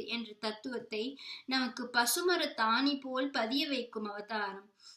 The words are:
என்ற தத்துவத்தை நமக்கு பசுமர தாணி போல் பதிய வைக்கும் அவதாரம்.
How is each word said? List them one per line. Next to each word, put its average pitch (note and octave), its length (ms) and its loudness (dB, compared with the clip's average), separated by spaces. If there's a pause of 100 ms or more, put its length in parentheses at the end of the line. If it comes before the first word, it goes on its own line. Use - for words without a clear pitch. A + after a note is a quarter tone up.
என்ற A3+ 200 -4 (100)
தத்துவத்தை A3+ 640 -4 (440)
நமக்கு C4 420 0
பசுமர E4 680 4
தாணி B3 420 4
போல் C4 340 0
பதிய C4 380 2
வைக்கும் A3+ 380 -2
அவதாரம். G3+ 600 -4 (280)